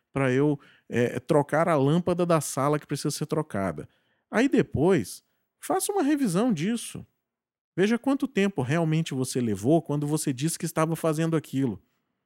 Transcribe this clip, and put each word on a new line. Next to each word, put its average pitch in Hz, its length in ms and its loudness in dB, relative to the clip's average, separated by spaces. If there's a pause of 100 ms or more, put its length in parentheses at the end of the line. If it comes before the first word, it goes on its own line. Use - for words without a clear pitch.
(120)
pra 135 200 0
eu, 139 280 2 (300)
é, - 300 0
trocar 156 480 2
a 170 80 2
lâmpada 175 500 2
da 170 140 4
sala 147 400 -2
que - 80 -12
precisa 147 240 -4
ser - 140 -6
trocada? - 600 -4 (420)
Aí 240 180 2
depois, 175 760 0 (360)
faça - 320 -2
uma 403 120 2
revisão 262 500 2
disso. 196 520 -6 (720)
Veja 208 220 2
quanto 269 300 -2
tempo 196 340 0
realmente 160 540 0
você 131 260 -2
levou 117 400 2
quando 147 240 -4
você 147 260 -2
disse 143 280 -4
que - 60 -6
estava 160 300 0
fazendo 160 400 0
aquilo. 135 460 -2 (440)